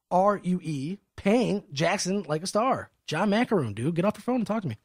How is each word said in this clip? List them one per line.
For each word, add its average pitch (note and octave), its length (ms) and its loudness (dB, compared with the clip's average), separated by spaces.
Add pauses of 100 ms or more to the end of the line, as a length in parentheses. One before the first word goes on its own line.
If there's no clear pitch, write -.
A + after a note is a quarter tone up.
(120)
R F#3+ 300 4
U F3+ 200 0
E, D#3 360 -6 (180)
paying G3+ 560 2
Jackson F3+ 560 0
like D#3 160 -2
a - 20 -8
star. G#3 440 0 (180)
John F3+ 220 0
Macaroon, G3 440 2
dude, C3+ 220 -2
get F3 80 2
off G#3 120 0
your - 60 -18
phone B3 140 -2
and A3 100 -2
talk G#3+ 160 -2
to E3 60 -4
me. A2+ 160 -4